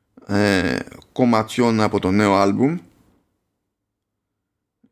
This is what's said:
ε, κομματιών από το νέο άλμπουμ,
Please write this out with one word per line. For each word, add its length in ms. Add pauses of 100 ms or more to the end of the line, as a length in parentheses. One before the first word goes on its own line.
(260)
ε, 520 (340)
κομματιών 680
από 180
το 120
νέο 240
άλμπουμ, 440 (2250)